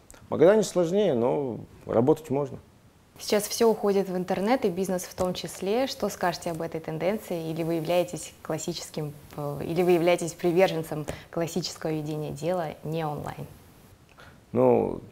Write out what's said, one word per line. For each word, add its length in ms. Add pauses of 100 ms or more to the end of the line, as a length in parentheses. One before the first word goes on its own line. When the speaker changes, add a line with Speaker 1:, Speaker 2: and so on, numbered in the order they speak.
(280)
Speaker 1:
В 20
Магадане 320
сложнее, 520
но 440 (280)
работать 440
можно. 280 (600)
Speaker 2:
Сейчас 300
все 220
уходит 400
в 60
интернет, 500
и 20
бизнес 360
в 100
том 180
числе. 540
Что 240
скажете 400
об 100
этой 200
тенденции? 720
Или 140
вы 120
являетесь 680
классическим, 680 (260)
э, 260
или 180
вы 100
являетесь 420
приверженцем 720 (240)
классического 640
ведения 380
дела 360 (180)
не 220
онлайн? 400 (1080)
Speaker 1:
Ну, 480 (120)